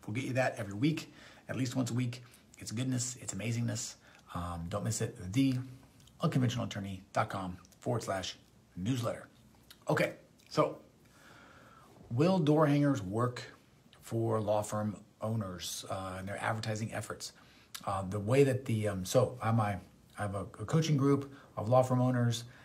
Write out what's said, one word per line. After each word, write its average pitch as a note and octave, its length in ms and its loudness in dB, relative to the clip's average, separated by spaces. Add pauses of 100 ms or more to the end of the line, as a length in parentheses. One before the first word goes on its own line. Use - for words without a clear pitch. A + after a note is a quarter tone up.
We'll G#2+ 80 -8
get B2 120 -4
you B2+ 80 -4
that B2+ 260 0
every G2+ 160 -8
week, D3+ 360 0 (360)
at - 80 -8
least C3 200 -4
once B2 160 -2
a - 20 -4
week. A#2+ 300 -2 (340)
It's - 140 -12
goodness, B2 500 -2
it's G#2+ 100 -10
amazingness. A2+ 640 -4 (400)
Um, E2+ 340 -6
don't G2+ 160 -2
miss A2+ 160 -2
it, G2 320 -6
the C3 280 4 (640)
unconventional B2 440 2
attorney G2 380 -8 (100)
dot G#2+ 160 2
com F#2 280 -6 (240)
forward B2 200 -2
slash F#2+ 340 -4 (400)
newsletter. A2 520 -2 (600)
Okay, - 260 2 (360)
so - 300 0 (1300)
will F3 300 4
door D3+ 260 6
hangers C#3+ 380 4
work A2+ 400 -2 (580)
for A2+ 400 0
law G#2 220 2
firm G#2+ 340 -2 (240)
owners, G2 680 -4
uh, F#2+ 300 -6
and F#2 100 -8
their G2+ 140 -6
advertising A2 500 -2
efforts? - 420 -8 (520)
Uh, G2 240 -2
the G2+ 100 -2
way B2 240 6
that C3 220 2
the, G#2+ 220 2
um, F#2 180 -2
so - 340 4
I'm A2+ 200 2
a, G#2 200 0 (380)
I - 60 -6
have G2 100 -4
a, - 140 -4 (120)
a A2 60 -6
coaching D#3 320 2
group C#3 340 2 (260)
of G#2+ 120 -4
law B2+ 140 8
firm B2+ 180 2
owners, A#2+ 440 2 (200)